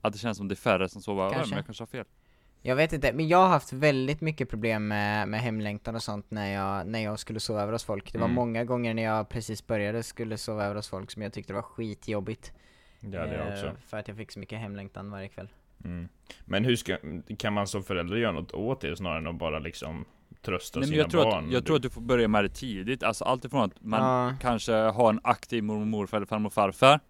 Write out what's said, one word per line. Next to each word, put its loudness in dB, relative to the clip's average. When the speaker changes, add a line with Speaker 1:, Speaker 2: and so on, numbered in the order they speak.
Speaker 1:
Att 0
det -12
känns -2
som -6
det -2
är -2
färre 4
som -14
sover -2
över, 0
Speaker 2:
Kanske. -2
Speaker 1:
men -4
jag -6
kanske -14
har -10
fel. -10
Speaker 2:
Jag 0
vet 4
inte, 2
men 0
jag 8
har 10
haft 4
väldigt 2
mycket -2
problem 0
med, 0
med -2
hemlängtan -4
och -6
sånt -8
när -2
jag, -2
när -4
jag -2
skulle -6
sova -2
över 0
hos -4
folk. -6
Det -4
var 2
Speaker 3:
Mm. 2
Speaker 2:
många 0
gånger 0
när -2
jag 0
precis -8
började -2
skulle -8
sova -4
över -2
hos -8
folk -8
som -10
jag -6
tyckte -10
var -4
skitjobbigt. -6
Speaker 3:
Ja, -12
det -6
är -4
Speaker 2:
Eh, -6
Speaker 3:
också. -8
Speaker 2:
för -8
att -8
jag -12
fick -12
så -14
mycket -10
hemlängtan -10
varje -10
kväll. -14
Speaker 3:
Mm. -8
Men 2
hur 6
ska, -4
kan -2
man 2
som -4
förälder -2
göra 2
något -6
åt -4
det -4
snarare -4
än -4
att -6
bara -2
liksom -8
trösta -4
Speaker 1:
Nej, 0
men -2
Speaker 3:
sina 2
Speaker 1:
jag 2
tror 6
Speaker 3:
barn? 2
Speaker 1:
att, -2
jag 2
tror 4
att 4
du -4
får -10
börja 4
med 6
det 2
tidigt. -4
Alltså, 0
allt 0
ifrån 0
att 0
man 2
Speaker 2:
Ja. -4
Speaker 1:
kanske 2
har 6
en 4
aktiv 0
mormor 0
och 0
morfar 0
eller 0
farmor 0
och -4
farfar 8